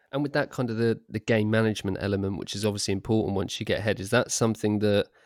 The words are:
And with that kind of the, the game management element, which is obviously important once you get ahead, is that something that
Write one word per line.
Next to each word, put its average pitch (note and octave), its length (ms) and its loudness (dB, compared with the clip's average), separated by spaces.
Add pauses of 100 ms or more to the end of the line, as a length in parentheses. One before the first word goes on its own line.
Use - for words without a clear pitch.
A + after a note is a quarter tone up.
(120)
And C#3 100 -4
with C#3+ 120 -4
that D3 160 -2
kind B2+ 180 -4
of A2+ 80 -4
the, A2+ 320 2
the A2 120 -6
game G#2+ 300 2
management A2 500 2
element, G2 360 0
which - 180 -8
is G2+ 120 -2
obviously G2+ 260 -2
important G2 420 0
once F#2+ 240 -2
you G#2+ 60 -6
get E2 140 0
ahead, G#2 200 -2
is F#2+ 120 -8
that A#2+ 200 2
something G#2+ 500 0
that G#2 260 2 (200)